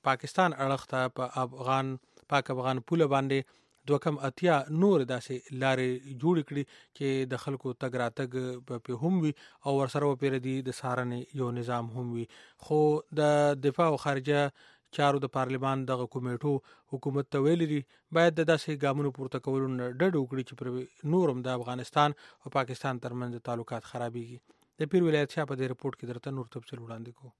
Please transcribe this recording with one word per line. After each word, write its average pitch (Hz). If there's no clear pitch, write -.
پاکستان 143
اړخ 135
ته 127
په 131
افغان، 131
پاک 139
افغان 127
پوله 165
باندې 135
دوه 143
کم 147
اتیا 170
نور 180
داسې 123
لارې 131
جوړې 160
کړي 143
چې 135
د -
خلکو 135
تګ 123
راتګ 120
به 123
پې 127
هم 175
وي 156
او 139
ورسره 139
به 139
پرې 131
د -
څارنې 123
یو 127
نظام 120
هم 123
وي. 117
خو 151
د -
دفاع 160
او 151
خارجه 143
چارو 143
د 139
پارلمان 135
دغه 127
کمیټو 123
حکومت 139
ته 151
ویلي 165
دي، 147
باید 165
د 160
داسې 151
ګامونو 143
پورته 131
کولو 135
نه 127
ډډه 175
وکړي 131
چې -
پر 123
نورم 165
د 123
افغانستان 123
او -
پاکستان 131
ترمنځ 123
تعلقات 117
خرابېږي. 120
د 156
پیر 185
ولایت 151
شاه 147
په -
دې 131
رپورټ 127
کې -
درته 123
نور 123
تفصیل 120
وړاندې 113
کوو. 127